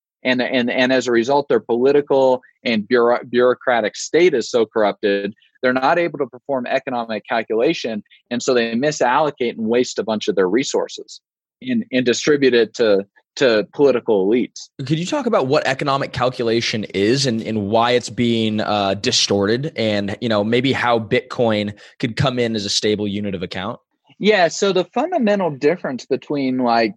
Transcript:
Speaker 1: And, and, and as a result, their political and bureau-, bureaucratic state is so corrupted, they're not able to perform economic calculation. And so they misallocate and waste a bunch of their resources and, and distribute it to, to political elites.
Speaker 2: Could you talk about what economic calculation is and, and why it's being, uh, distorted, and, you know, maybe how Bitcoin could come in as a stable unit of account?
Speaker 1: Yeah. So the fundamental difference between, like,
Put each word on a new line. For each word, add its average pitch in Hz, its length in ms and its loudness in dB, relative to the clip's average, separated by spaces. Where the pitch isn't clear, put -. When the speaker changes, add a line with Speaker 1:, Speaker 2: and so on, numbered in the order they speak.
Speaker 1:
And, 127 160 0
and, 123 300 0
and 127 240 0
as 123 140 0
a 123 40 0
result, 127 360 2
their 120 120 2
political 131 840 2
and 110 240 -2
bureau-, 120 400 2
bureaucratic 120 680 2
state 165 400 2
is 113 160 -2
so 113 160 2
corrupted, 101 680 0
they're 127 100 2
not 135 240 2
able 165 220 -2
to 135 80 -4
perform 127 400 -6
economic 117 600 -4
calculation. 117 760 -2
And 120 140 -4
so 135 100 0
they 117 220 0
misallocate 139 800 0
and 110 100 -4
waste 120 300 0
a 110 60 -4
bunch 107 240 -2
of 101 80 -2
their 95 120 2
resources - 760 -4
and, 123 300 -2
and 127 140 0
distribute 131 480 2
it 117 220 2
to, 101 300 2
to 110 380 2
political 117 540 2
elites. - 500 -2
Speaker 2:
Could 147 220 -2
you 175 60 -4
talk 285 200 -4
about 208 220 0
what 147 180 0
economic 139 480 -2
calculation 117 680 -2
is 120 320 2
and, 113 160 -2
and 107 260 -4
why 113 240 2
it's 123 180 0
being, 113 520 0
uh, 101 320 0
distorted, 107 840 0
and, 104 460 -2
you 120 80 -4
know, 104 140 2
maybe 123 280 0
how 120 280 0
Bitcoin 107 760 -2
could 117 160 -6
come 127 220 0
in 117 180 -2
as 101 80 -4
a 101 60 -8
stable 107 380 0
unit 101 260 -6
of 87 80 -8
account? 95 380 -8
Speaker 1:
Yeah. 185 300 4
So 196 220 -2
the 180 140 0
fundamental 226 640 -2
difference 147 560 -2
between, 131 540 -2
like, 117 380 2